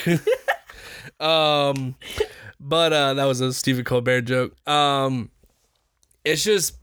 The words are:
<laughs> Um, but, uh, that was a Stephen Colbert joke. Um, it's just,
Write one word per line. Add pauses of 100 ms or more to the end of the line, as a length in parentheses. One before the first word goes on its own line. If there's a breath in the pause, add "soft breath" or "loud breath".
<laughs> (1120 loud breath)
Um, (640 loud breath)
but,
uh,
that
was
a
Stephen
Colbert
joke. (120)
Um, (960)
it's
just,